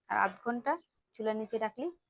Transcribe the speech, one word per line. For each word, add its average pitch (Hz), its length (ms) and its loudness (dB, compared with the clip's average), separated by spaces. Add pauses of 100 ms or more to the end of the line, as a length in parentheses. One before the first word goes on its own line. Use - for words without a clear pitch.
আর 202 80 2
আধ 196 240 4
ঘন্টা 240 320 0 (460)
চুলার 214 160 0
নিচে 220 220 -4
রাখলে 220 300 -2 (220)